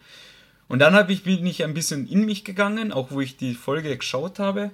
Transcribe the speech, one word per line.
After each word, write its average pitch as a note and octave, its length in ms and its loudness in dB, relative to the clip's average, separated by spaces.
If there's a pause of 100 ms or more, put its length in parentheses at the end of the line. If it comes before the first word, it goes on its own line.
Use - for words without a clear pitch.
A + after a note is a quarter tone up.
(680)
Und B2+ 100 2
dann D3+ 160 8
hab G3+ 160 6
ich, F#3+ 140 -2
bin F3+ 220 0
ich E3+ 180 -2
ein D3+ 100 -4
bisschen D3 340 -4
in G3 160 2
mich G#3+ 200 -4
gegangen, G#3 480 -2
auch C3 180 -4
wo C#3 100 -4
ich C3 160 -6
die B2+ 180 -4
Folge C#3+ 420 -4
geschaut D3 420 -6
habe, G3+ 360 -2